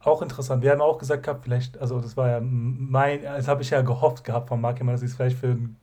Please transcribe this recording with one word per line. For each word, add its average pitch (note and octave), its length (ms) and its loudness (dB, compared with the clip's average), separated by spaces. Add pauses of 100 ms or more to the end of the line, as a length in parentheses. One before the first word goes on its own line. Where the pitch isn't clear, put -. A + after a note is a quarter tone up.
auch D3+ 140 4
interessant. C3 420 -4
Wir C#3 80 6
haben C#3+ 100 4
auch D#3 180 4
gesagt C#3 240 -2
gehabt, - 200 -6
vielleicht, B2 360 -2
also B2 200 -2
das A#2 160 -8
war B2+ 140 2
ja A#2+ 120 0
mein, C3 840 0
das C#3 260 -6
hab C#3+ 100 2
ich C3+ 120 -4
ja C#3 100 4
gehofft B2+ 420 2
gehabt A#2+ 240 -2
von A#2 140 -2
Makima, B2 320 0
dass B2 80 -2
sie B2 60 -2
es - 80 -8
vielleicht B2+ 240 0
für C3 80 -2
ein A#2 360 -2